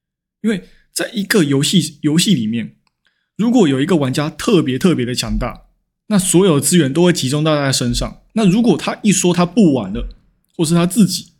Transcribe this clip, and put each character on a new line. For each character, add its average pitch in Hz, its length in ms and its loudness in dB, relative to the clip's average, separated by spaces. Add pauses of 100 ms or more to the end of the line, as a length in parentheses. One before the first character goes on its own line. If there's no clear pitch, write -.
(420)
因 214 80 -2
为 196 140 -4 (280)
在 - 220 -8
一 202 100 -4
个 190 200 0
游 139 180 -2
戏， 151 400 0
游 151 160 0
戏 180 160 2
里 117 140 -2
面， 113 300 -8 (600)
如 220 120 -2
果 233 180 4
有 131 120 0
一 139 60 -2
个 185 100 0
玩 139 160 0
家 147 180 -4
特 175 320 0
别 123 160 -2
特 180 160 0
别 123 120 -2
的 123 100 -6
强 110 220 -6
大， - 300 -8 (400)
那 208 120 2
所 185 260 2
有 175 100 4
的 139 60 2
资 - 140 0
源 143 160 2
都 160 120 2
会 175 100 4
集 135 160 -4
中 151 140 -2
到 156 120 0
他 139 160 -2
身 120 240 -2
上。 - 260 -8 (120)
那 220 120 0
如 196 160 4
果 226 140 4
他 - 260 -6
一 208 100 2
说 175 220 2
他 175 120 2
不 175 280 2
玩 101 200 -4
了， 117 160 -8 (460)
或 170 100 -2
是 156 80 -2
他 170 120 2
自 185 200 2
己 - 340 -8